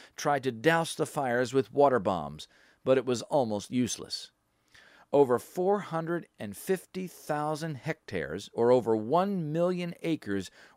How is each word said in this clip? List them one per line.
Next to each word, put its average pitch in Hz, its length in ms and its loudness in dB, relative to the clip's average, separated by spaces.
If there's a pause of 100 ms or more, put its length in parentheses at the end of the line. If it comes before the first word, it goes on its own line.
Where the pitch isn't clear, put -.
(160)
tried 143 280 0
to 131 80 0
douse 160 420 2
the 151 120 -2
fires 123 460 -2
with 135 200 0
water 135 260 6
bombs, 80 480 -2 (380)
but 131 120 6
it 127 80 0
was 123 180 -2
almost 113 500 -2
useless. - 580 -4 (800)
Over 123 280 6
four 190 420 0
hundred 165 480 -6 (100)
and 104 160 -10
fifty 185 520 -6
thousand 151 680 -4
hectares, 92 760 -6
or 117 180 2
over 113 240 4
one 160 580 0
million 175 500 -2
acres, 104 480 -4 (260)